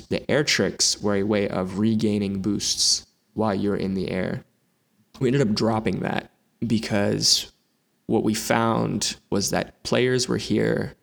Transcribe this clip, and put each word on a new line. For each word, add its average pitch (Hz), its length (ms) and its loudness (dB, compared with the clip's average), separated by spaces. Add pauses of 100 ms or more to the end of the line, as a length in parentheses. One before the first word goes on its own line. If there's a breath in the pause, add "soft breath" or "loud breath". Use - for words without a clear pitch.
the - 220 -4
air 139 120 2
tricks - 600 0
were 104 140 2
a 98 80 0
way 104 240 2
of 92 300 -4
regaining 104 600 2
boosts - 680 0 (280)
while 110 200 0
you're 101 220 0
in 95 180 -2
the 95 160 -2
air. 92 340 -4 (760)
We 131 100 0
ended 139 140 2
up 107 100 2
dropping 110 480 0
that - 300 -4 (340)
because 107 880 0 (540)
what 113 180 2
we 110 80 2
found 113 840 0 (120)
was 98 220 -2
that - 320 -4
players 123 460 0
were 117 80 0
here 110 680 0